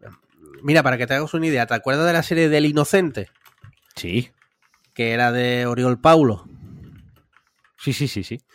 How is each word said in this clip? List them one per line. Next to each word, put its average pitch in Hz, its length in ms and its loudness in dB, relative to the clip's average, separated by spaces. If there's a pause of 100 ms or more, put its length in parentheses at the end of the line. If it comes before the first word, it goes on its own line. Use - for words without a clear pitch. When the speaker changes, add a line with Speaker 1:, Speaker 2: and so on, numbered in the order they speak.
(640)
Speaker 1:
mira, 151 180 4
para 131 160 0
que 123 80 -2
te 127 80 -2
hagas 147 220 -4
una 160 100 -2
idea, 131 220 0
¿te 120 80 -2
acuerdas 139 320 0
de 175 60 2
la 165 100 0
serie 165 260 2
del 151 160 2
Inocente? 151 640 0 (640)
Speaker 2:
Sí. 95 360 -4 (640)
Speaker 1:
Que 117 160 -2
era 120 200 0
de 123 360 -2
Oriol 123 340 0
Paulo. 151 460 4 (1300)
Speaker 2:
Sí, 139 160 -4
sí, 143 140 -4
sí, 101 160 -6
sí. - 180 -12 (140)